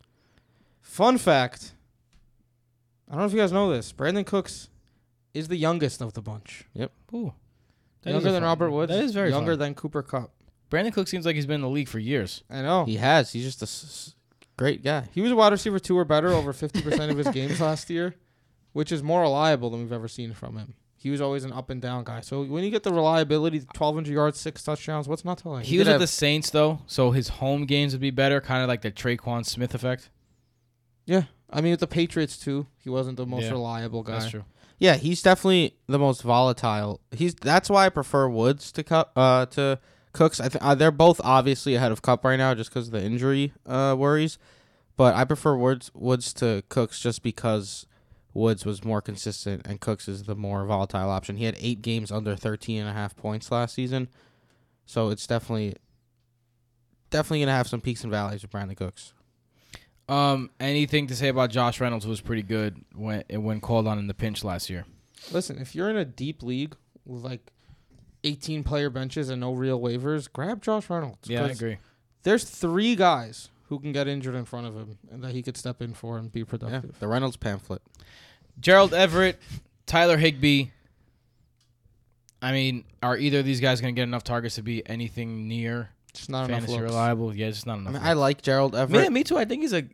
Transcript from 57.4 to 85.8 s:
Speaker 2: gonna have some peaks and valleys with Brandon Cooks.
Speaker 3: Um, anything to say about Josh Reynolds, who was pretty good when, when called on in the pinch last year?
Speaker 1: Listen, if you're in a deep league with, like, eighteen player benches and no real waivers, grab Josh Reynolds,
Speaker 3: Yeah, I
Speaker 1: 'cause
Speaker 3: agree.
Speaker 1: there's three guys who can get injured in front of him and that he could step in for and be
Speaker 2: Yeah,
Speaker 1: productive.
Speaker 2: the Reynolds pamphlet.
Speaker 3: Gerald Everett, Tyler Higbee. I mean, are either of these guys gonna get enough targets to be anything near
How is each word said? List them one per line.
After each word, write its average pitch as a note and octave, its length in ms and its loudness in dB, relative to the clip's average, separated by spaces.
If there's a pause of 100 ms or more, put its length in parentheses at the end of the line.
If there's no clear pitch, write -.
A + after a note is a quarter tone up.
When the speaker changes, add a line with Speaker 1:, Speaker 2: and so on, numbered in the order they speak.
Speaker 2:
gonna C#3 100 2
have B2 160 2
some A#2 140 -6
peaks A#2+ 220 -6
and A#2 80 -6
valleys G#2 300 -4
with G2+ 100 -16
Brandon G2 240 -8
Cooks. - 380 -12 (960)
Speaker 3:
Um, C#3 400 2 (100)
anything C#3+ 480 0
to B2+ 80 -6
say C3+ 140 0
about B2+ 220 2
Josh A#2+ 280 0
Reynolds, A#2 240 -2
who A2 60 -6
was G#2+ 100 -4
pretty A2+ 240 -4
good G#2+ 400 -4 (100)
when, G#2+ 360 -6
when G#2+ 320 -4
called A2+ 260 2
on G#2+ 100 0
in G2+ 100 -4
the G2 60 -6
pinch G#2+ 300 -6
last F2+ 260 -6
year? F2+ 160 -10 (460)
Speaker 1:
Listen, E3+ 260 -4
if B2+ 160 -12
you're F3+ 160 -4
in A3 60 -2
a G3 80 -2
deep C3+ 400 -10
league C3 320 -6 (300)
with, B2 180 -14
like, B2+ 260 -12 (760)
eighteen D3+ 380 -6
player C#3+ 260 -2
benches C3 400 -6
and B2+ 100 -6
no B2 140 -4
real B2+ 260 -2
waivers, B2+ 520 -4
grab G3 300 -6
Josh G#3+ 280 -2
Reynolds, C#3+ 400 -8
Speaker 3:
Yeah, A#2+ 160 0
I - 20 0
Speaker 1:
'cause B2+ 140 -6
Speaker 3:
agree. A2+ 160 -6 (460)
Speaker 1:
there's G3+ 200 4
three G3+ 540 0
guys C3+ 520 2 (200)
who C#3+ 100 -6
can C#3+ 140 -8
get C#3 160 -2
injured C3 260 -6
in B2 80 -6
front A#2+ 240 -12
of G#2+ 80 -12
him G#2+ 220 -14 (120)
and B2 140 -16
that B2+ 100 -10
he B2+ 80 -6
could B2 140 -8
step - 260 -8
in A#2 120 -8
for A#2 240 -10
and A2+ 120 -10
be A#2 120 -8
Speaker 2:
Yeah, A2 40 -6
Speaker 1:
productive. A#2 540 -8
Speaker 2:
the G2+ 80 -6
Reynolds B2 300 0
pamphlet. F#2+ 440 -6 (800)
Speaker 3:
Gerald F#3+ 340 8
Everett, F#3 460 4 (460)
Tyler E3+ 320 4
Higbee. C#3+ 480 4 (1800)
I B2+ 100 -2
mean, C3 340 0 (180)
are B2 140 2
either C#3+ 220 2
of C3+ 60 0
these C3 160 0
guys B2+ 200 2
gonna B2+ 120 -2
get B2 100 0
enough A#2+ 200 -4
targets A#2+ 320 -4
to A2 80 -10
be A2+ 240 -6
anything A2+ 600 -8
near A#2 440 -6 (220)